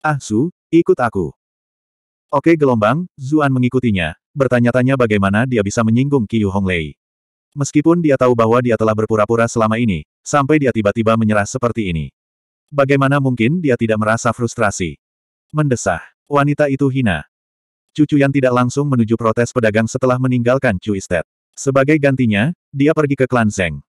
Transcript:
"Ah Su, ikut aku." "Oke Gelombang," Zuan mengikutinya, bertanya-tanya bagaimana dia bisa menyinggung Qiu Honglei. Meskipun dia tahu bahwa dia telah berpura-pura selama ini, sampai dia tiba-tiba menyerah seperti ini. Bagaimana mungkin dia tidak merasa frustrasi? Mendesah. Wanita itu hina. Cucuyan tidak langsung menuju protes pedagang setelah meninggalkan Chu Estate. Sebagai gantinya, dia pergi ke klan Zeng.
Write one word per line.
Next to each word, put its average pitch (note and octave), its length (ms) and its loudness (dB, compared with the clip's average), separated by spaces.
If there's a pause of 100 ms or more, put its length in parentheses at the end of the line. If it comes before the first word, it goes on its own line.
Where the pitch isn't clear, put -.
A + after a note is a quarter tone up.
"Ah D3+ 180 -2
Su, B2 320 -2 (160)
ikut E3+ 320 2
aku." F#2+ 320 -4 (960)
"Oke D#3 240 2
Gelombang," C3+ 640 0
Zuan C#3+ 320 0
mengikutinya, B2 640 0 (220)
bertanya-tanya B2+ 580 2
bagaimana G#2+ 560 0
dia A2 160 0
bisa G#2+ 160 -2
menyinggung A#2+ 480 0
Qiu A2 220 0
Honglei. F#2 420 -2 (640)
Meskipun D#3+ 440 0
dia D3 120 2
tahu B2 240 2
bahwa A#2 240 2
dia A#2+ 160 0
telah A2 160 0
berpura-pura A2 560 0
selama A2 280 0
ini, G2 280 -2 (160)
sampai D3 400 0
dia B2+ 120 0
tiba-tiba A2 440 0
menyerah G#2+ 280 0
seperti A2+ 440 -4
ini. D2+ 200 -6 (600)
Bagaimana C#3 520 2
mungkin C3 400 0
dia C3 160 0
tidak A2 240 0
merasa A2+ 320 0
frustrasi? G#2 640 -4 (560)
Mendesah. B2+ 480 -2 (240)
Wanita C#3+ 400 0
itu C#3 240 0
hina. A2+ 320 -2 (720)
Cucuyan C#3+ 400 0
tidak C3 160 2
langsung B2 400 0
menuju A2+ 240 0
protes A2+ 400 -2
pedagang A2 320 0
setelah B2+ 320 -2
meninggalkan B2 640 0
Chu G2+ 160 -4
Estate. F2 320 -4 (240)
Sebagai C3+ 480 2
gantinya, C3 480 2 (240)
dia C#3+ 160 2
pergi D3 240 0
ke C3 160 -2
klan A#2+ 160 2
Zeng. F2 320 -2 (100)